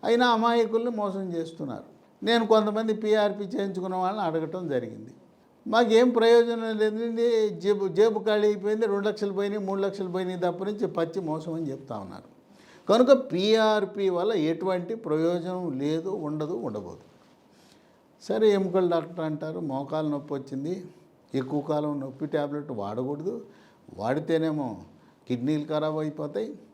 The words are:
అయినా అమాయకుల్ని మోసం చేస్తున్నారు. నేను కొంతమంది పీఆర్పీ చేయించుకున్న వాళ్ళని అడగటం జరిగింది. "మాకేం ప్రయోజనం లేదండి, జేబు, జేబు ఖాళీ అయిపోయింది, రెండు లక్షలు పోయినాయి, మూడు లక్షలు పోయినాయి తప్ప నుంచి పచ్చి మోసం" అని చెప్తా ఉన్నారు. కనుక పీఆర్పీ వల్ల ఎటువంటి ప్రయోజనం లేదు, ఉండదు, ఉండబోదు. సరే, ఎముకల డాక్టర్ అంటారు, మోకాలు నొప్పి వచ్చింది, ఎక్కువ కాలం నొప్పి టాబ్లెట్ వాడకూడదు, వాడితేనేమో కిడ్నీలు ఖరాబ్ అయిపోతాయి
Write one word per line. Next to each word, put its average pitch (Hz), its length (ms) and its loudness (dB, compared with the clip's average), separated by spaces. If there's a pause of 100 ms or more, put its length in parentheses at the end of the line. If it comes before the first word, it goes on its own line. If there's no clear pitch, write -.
అయినా 240 260 4
అమాయకుల్ని 233 600 2
మోసం 196 440 -4
చేస్తున్నారు. 160 500 -8 (420)
నేను 226 220 4
కొంతమంది 220 460 2
పీఆర్పీ 208 500 2
చేయించుకున్న 185 520 -4
వాళ్ళని 185 320 -2
అడగటం 160 400 -4
జరిగింది. 113 460 -4 (540)
"మాకేం 233 420 6
ప్రయోజనం 233 680 4
లేదండి, 226 720 2
జేబు, 196 380 0
జేబు 208 320 4
ఖాళీ 208 280 2
అయిపోయింది, 208 400 0
రెండు 202 200 0
లక్షలు 208 260 -2
పోయినాయి, 202 320 -2
మూడు 196 160 -2
లక్షలు 196 280 -4
పోయినాయి 180 300 -4
తప్ప 175 240 0
నుంచి 208 240 -4
పచ్చి 165 340 -2
మోసం" 160 320 -6
అని 160 180 -6
చెప్తా 120 260 -10
ఉన్నారు. 98 400 -14 (520)
కనుక 254 440 6
పీఆర్పీ 202 760 2
వల్ల 180 240 0
ఎటువంటి 175 640 -2
ప్రయోజనం 170 840 -2
లేదు, 160 300 -2
ఉండదు, 156 440 -4
ఉండబోదు. 104 640 -8 (1040)
సరే, 214 320 4
ఎముకల 185 360 2
డాక్టర్ 170 300 -2
అంటారు, 156 400 -4
మోకాలు 147 500 -4
నొప్పి 147 240 -6
వచ్చింది, 143 520 -6 (500)
ఎక్కువ 135 260 -2
కాలం 147 380 -2
నొప్పి 135 260 -10
టాబ్లెట్ 147 460 -4
వాడకూడదు, 131 760 -6 (480)
వాడితేనేమో 151 880 -2 (460)
కిడ్నీలు 143 400 -2
ఖరాబ్ 156 300 -2
అయిపోతాయి 156 640 -6 (140)